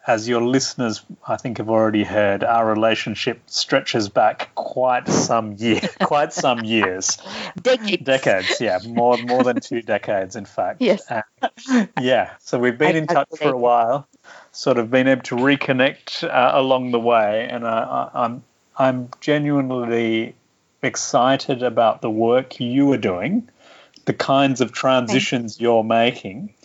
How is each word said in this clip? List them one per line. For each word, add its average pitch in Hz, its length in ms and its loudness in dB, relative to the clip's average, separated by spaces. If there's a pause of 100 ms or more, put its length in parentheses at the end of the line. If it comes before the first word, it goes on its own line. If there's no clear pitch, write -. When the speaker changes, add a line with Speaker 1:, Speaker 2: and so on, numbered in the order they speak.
Speaker 1:
as 110 200 0
your 117 140 0
listeners, 123 600 -2 (260)
I 113 80 -2
think, 117 220 -8
have 107 100 -6
already 110 340 4
heard, 101 400 0
our 117 240 2
relationship 110 800 0
stretches - 640 -2
back - 460 0
quite 127 520 -2
some 113 520 0
year, 113 220 2 (120)
<laughs> - 100 -10
quite 151 300 0
some 120 320 0
years. 101 540 -2 (420)
Speaker 2:
Decades. 220 420 0
Speaker 1:
Decades, 123 580 0
yeah. 98 260 0
More, 120 320 2
more 123 260 2
than 127 160 0
two - 220 -6
decades, 101 520 -4
in 101 120 -10
fact. 98 340 -6
Speaker 2:
Yes. 208 300 2
Speaker 1:
Uh, 220 100 -4 (800)
yeah. 123 300 2 (100)
So - 180 -4
we've 120 200 0
been 156 180 2
Speaker 2:
I 160 40 0
Speaker 1:
in 156 60 -6
touch 151 220 0
for 160 60 -14
a 156 40 -16
Speaker 2:
calculated. 139 200 0
Speaker 1:
while, 120 500 2 (440)
sort 127 260 0
of 113 120 -2
been 131 160 4
able 131 180 2
to 123 120 -6
reconnect, 139 880 0
uh, 127 340 2
along 131 340 2
the 120 80 2
way. 113 500 2
And 117 160 -6
I, 113 160 -2 (320)
I, 123 100 -2
I'm, 120 180 -6 (360)
I'm 127 320 0 (100)
genuinely 123 1120 0 (480)
excited 131 800 0
about 113 380 2
the 123 100 -6
work 117 480 0
you 135 340 2
are 123 40 2
doing, 113 500 -2 (600)
the - 80 -2
kinds 135 480 2
of 113 60 0
Speaker 2:
Thank - 80 -12
you. - 40 -6
Speaker 1:
transitions 123 800 0
you're 113 240 2
making. 117 720 -2 (100)